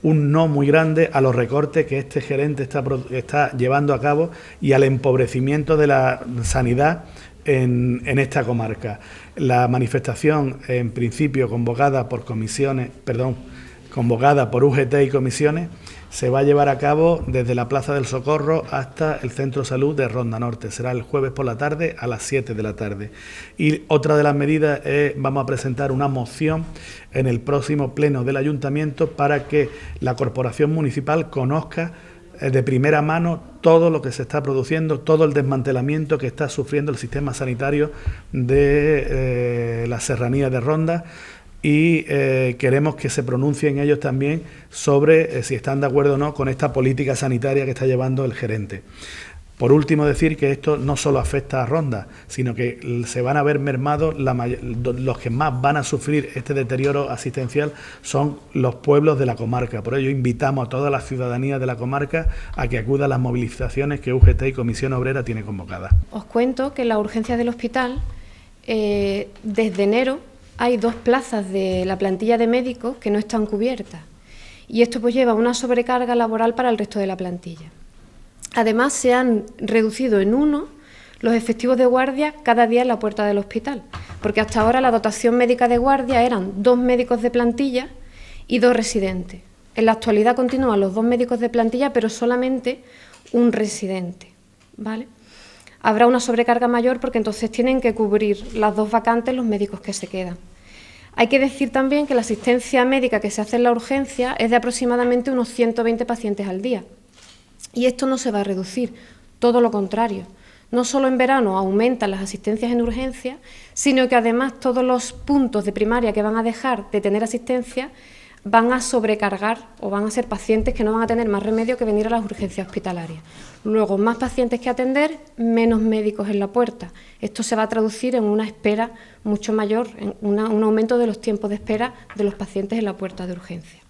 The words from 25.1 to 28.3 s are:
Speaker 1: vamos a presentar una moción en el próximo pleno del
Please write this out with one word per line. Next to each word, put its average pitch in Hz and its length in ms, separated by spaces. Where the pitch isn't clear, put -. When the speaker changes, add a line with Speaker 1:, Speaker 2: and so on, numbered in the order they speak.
Speaker 1:
vamos 135 280
a - 20
presentar 135 460
una 135 160
moción 151 560
en 131 160
el 120 120
próximo 143 540
pleno 143 300
del 135 120